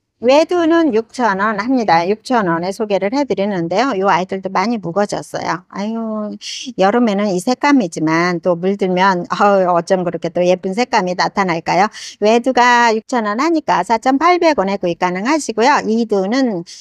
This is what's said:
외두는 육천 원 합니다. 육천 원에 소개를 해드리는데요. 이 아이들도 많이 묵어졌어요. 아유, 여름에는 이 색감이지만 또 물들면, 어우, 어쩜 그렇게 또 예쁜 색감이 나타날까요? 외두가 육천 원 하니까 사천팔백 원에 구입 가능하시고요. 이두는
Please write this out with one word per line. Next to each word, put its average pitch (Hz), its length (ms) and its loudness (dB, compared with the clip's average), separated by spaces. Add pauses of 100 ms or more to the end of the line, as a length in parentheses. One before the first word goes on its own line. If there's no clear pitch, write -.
(220)
외두는 320 720 2
육천 220 460 -2
원 208 220 -2
합니다. 220 480 2
육천 214 360 0
원에 170 280 -2
소개를 202 400 -2
해드리는데요. 196 840 -2
이 190 80 -2
아이들도 190 460 0
많이 226 280 -2
묵어졌어요. 170 920 -4
아유, 214 680 -8 (420)
여름에는 208 500 2
이 185 120 0
색감이지만 180 1000 0
또 180 160 0
물들면, 185 720 0
어우, 190 460 2
어쩜 185 260 0
그렇게 170 240 -6
또 175 180 0
예쁜 185 280 0
색감이 202 420 -2
나타날까요? 175 720 0 (320)
외두가 240 760 4
육천 220 300 -4
원 208 120 -4
하니까 294 440 0
사천팔백 302 760 2
원에 196 160 0
구입 175 240 -4
가능하시고요. 226 880 0
이두는 220 760 0 (160)